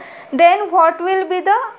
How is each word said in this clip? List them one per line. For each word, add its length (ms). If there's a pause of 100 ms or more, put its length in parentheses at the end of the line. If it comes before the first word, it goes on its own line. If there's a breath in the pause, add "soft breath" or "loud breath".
(320 loud breath)
then 380
what 300
will 260
be 140
the 180 (200)